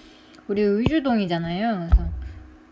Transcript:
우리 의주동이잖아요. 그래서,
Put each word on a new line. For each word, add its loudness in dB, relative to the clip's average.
우리 0
의주동이잖아요. 0
그래서, 4